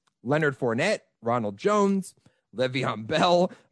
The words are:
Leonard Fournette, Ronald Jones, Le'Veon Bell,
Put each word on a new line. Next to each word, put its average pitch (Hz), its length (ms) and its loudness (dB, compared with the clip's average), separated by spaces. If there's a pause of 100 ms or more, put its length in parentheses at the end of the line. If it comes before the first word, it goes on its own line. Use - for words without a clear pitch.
(220)
Leonard 147 360 0
Fournette, 139 420 0 (200)
Ronald 113 380 -2
Jones, 196 560 0 (420)
Le'Veon 123 500 -4
Bell, 175 460 2 (200)